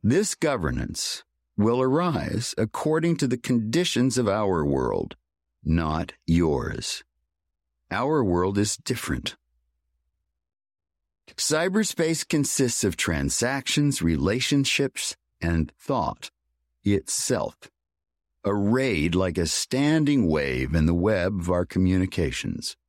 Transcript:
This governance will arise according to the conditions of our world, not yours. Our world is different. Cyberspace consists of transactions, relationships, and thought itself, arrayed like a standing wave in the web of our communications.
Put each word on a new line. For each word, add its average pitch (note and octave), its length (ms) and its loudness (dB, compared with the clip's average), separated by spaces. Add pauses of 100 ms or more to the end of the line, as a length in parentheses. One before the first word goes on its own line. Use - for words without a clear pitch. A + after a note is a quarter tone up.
This D#3+ 320 2
governance F2 880 -4 (320)
will A2+ 260 2
arise C3 760 0
according D#3 600 0
to C#3 100 0
the A#2+ 100 0
conditions B2 800 0
of A#2 100 2
our G2 380 2
world, B1 500 0 (480)
not D#2+ 500 0 (120)
yours. D#2+ 760 0 (880)
Our C3 340 0
world F#2 340 2
is G#2 180 0
different. - 640 -6 (2000)
Cyberspace E3+ 920 0
consists C3+ 560 0
of F#2+ 140 0
transactions, B2 1040 0
relationships, A2 1120 0 (260)
and E2+ 380 0
thought - 520 -4 (520)
itself, - 720 -2 (920)
arrayed G2+ 680 0
like F#2 240 0
a F2 80 2
standing C#3+ 840 2
wave C#2 460 0
in D#2 120 4
the E2+ 80 2
web F#2+ 460 0
of F2 100 -4
our F2 160 2
communications. F#2 1120 -2 (120)